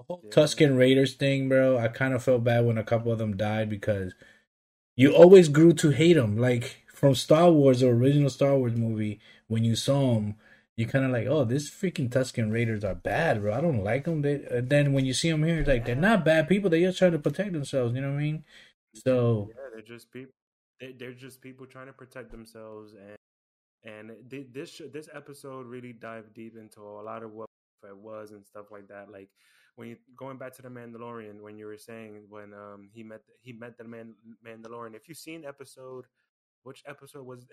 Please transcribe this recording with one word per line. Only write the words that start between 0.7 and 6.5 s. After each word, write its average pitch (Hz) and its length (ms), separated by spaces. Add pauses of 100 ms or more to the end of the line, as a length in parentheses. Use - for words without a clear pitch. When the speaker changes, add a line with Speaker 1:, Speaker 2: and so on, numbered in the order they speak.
Speaker 1:
Raiders 135 360
thing, 135 340
bro, 131 300
I 117 100
kinda 131 320
felt 120 240
bad 120 200
when 117 140
a 107 60
couple 117 280
of 110 60
them 107 180
died 107 320
because 101 460 (840)
you 131 180
always 175 340
grew 160 260
to 156 160
hate 160 260
'em. 107 200
Like, 120 400 (180)